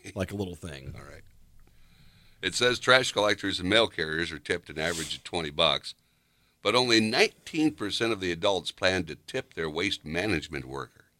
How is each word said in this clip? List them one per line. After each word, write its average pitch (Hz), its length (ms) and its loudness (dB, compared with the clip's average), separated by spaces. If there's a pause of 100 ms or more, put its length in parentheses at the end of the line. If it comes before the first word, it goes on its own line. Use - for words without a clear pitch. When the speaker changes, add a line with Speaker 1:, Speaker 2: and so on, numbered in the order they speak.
(140)
Speaker 1:
like 95 180 -4
a - 20 -8
little 92 220 -6
thing. 69 400 -14
Speaker 2:
All 65 80 -16
right. 73 180 -18 (1160)
It 92 160 -2
says 123 240 2
trash 127 320 4
collectors 101 480 2
and 90 80 -2
mail 107 180 6
carriers 82 460 -2
are 76 60 -10
tipped - 320 -6
an 73 80 -12
average 80 360 -4
of - 80 -14
twenty 82 280 -6
bucks, 73 440 2 (680)
but 104 140 2
only 123 240 6
nineteen 151 720 2
percent 113 420 -2
of 104 60 -4
the 92 140 -2
adults 90 400 0
plan 92 320 2
to 76 100 -10
tip - 400 -8
their 80 160 -4
waste 90 340 -2
management 78 600 -4
worker. 65 380 -12 (160)